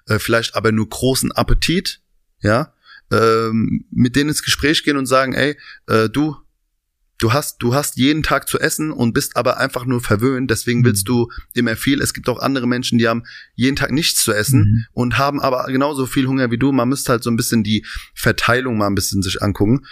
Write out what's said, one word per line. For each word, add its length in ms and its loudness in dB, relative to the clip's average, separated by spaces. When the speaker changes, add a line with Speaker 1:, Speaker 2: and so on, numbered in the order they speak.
Speaker 1:
äh, 120 2
vielleicht 360 0
aber 160 2
nur 180 0
großen 420 0
Appetit, 720 0
ja, 320 0
ähm, 800 2
mit 240 2
denen 140 2
ins 140 -4
Gespräch 400 0
gehen 140 0
und 80 -2
sagen, 280 2
„Ey, 240 -2
äh, 220 2
du, 260 -2
du 140 2
hast, 280 -4
du 140 0
hast 220 -2
jeden 260 2
Tag 260 -2
zu 100 -4
essen 320 -2
und 220 0
bist 240 -2
aber 200 0
einfach 280 -4
nur 160 -2
verwöhnt, 480 0
deswegen 300 0
Speaker 2:
Mhm. 60 6
Speaker 1:
willst 220 2
du 220 0
immer 220 0
viel.“ 260 0
Es 120 -2
gibt 160 -6
auch 100 -4
andere 280 -2
Menschen, 300 -2
die 100 4
haben 160 -2
jeden 220 0
Tag 160 -2
nichts 320 0
zu 100 0
essen 280 4
Speaker 2:
Mhm. 320 2
Speaker 1:
und 240 -2
haben 220 0
aber 320 -2
genauso 360 0
viel 180 0
Hunger 260 0
wie 60 -2
du. 140 2
Man 180 2
müsste 220 -2
halt 120 0
so 60 -2
ein 60 2
bisschen 280 0
die 220 0
Verteilung 640 0
mal 100 0
ein 80 0
bisschen 260 -2
sich 220 -4
angucken 480 2